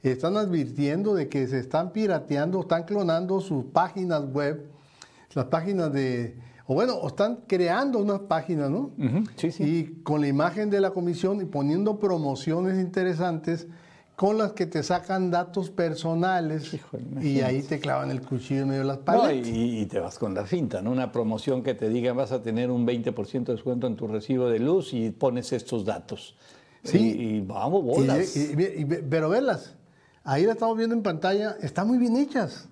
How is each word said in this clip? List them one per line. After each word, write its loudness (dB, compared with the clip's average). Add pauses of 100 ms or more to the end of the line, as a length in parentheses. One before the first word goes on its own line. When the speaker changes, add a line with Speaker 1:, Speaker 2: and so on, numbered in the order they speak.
Speaker 1:
están 0
advirtiendo 0
de 0
que 0
se -2
están -2
pirateando, 0
están 0
clonando 0
sus -2
páginas 0
web, -2 (680)
las 0
páginas 0
de, 0 (300)
o 2
bueno, 2
o -4
están 0
creando 2
unas 0
páginas, 0
¿no? -2
Speaker 2:
Ujú, 2 (120)
sí, -2
sí. -2
Speaker 1:
Y 0
con 2
la 2
imagen 2
de 2
la 2
comisión 0
y -4
poniendo 0
promociones 0
interesantes 0 (480)
con 4
las 2
que -2
te -2
sacan 0
datos 0
personales 0
Speaker 2:
Híjole, -10 (180)
Speaker 1:
y 2
ahí -
Speaker 2:
imagínate. 0
Speaker 1:
te -2
clavan -2
el -2
cuchillo -2
en 0
medio 0
de 0
las -2
Speaker 2:
No, -14
Speaker 1:
paletas. 4
Speaker 2:
y, 0
y 0
te -2
vas -6
con -2
la -2
finta, -2
¿no? -2
Una 0
promoción 0
que 0
te -2
diga, 2
"Vas -2
a -2
tener -2
un 2
veinte 0
por -4
ciento -2
de 0
descuento -2
en -2
tu -6
recibo 0
de 2
luz", 0
y 0
pones 0
estos -4
datos. -8 (480)
Speaker 1:
Sí. 2
Speaker 2:
Y, 4 (140)
y -2
vamos, 0
Speaker 1:
Y, -2
Speaker 2:
bolas. 2
Speaker 1:
y, 0
y, 0
y, -2
pero 0
velas, 0 (480)
ahí 2
la 4
estamos 0
viendo 0
en 0
pantalla, 0
están -2
muy 4
bien 4
hechas. -2